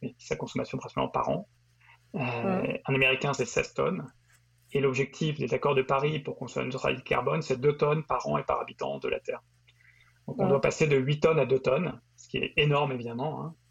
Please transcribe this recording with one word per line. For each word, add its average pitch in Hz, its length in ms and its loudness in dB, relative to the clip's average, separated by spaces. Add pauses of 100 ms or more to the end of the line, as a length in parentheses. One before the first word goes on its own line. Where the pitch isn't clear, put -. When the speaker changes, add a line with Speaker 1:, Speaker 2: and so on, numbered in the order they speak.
Speaker 1:
mais 127 160 -8
sa - 180 -6
consommation - 420 -6
principalement - 320 -4
par - 200 0
an. - 180 -2 (680)
Euh, 190 40 -6
Speaker 2:
Ouais. 185 680 -2
Speaker 1:
un 139 100 0
Américain, 131 380 2
c'est 127 140 0
seize - 260 -2
tonnes. 151 340 -2 (680)
Et 143 80 2
l'objectif 139 580 0
des 135 160 -2
accords 143 200 2
de 131 80 4
Paris 143 380 0
pour 131 160 -8
qu'on 127 100 -10
soit 127 180 -4
neutralité 127 380 -2
carbone, 139 400 0
c'est 131 180 -2
deux 147 160 4
tonnes 151 280 2
par - 220 -4
an 143 120 0
et 139 40 -4
par - 180 0
habitant 139 380 -6
de 131 100 -4
la - 120 -2
Terre. - 220 -8 (840)
Donc - 120 -8
on 196 60 4
Speaker 2:
Ouais. - 60 4
Speaker 1:
doit 139 100 6
passer - 260 2
de 143 100 4
huit 143 240 2
tonnes 160 180 6
à 127 80 4
deux 131 120 4
tonnes, 139 420 0 (160)
ce - 120 -20
qui - 100 -4
est - 180 -4
énorme 147 360 2
évidemment, 123 520 -6
hein. 165 100 -10 (160)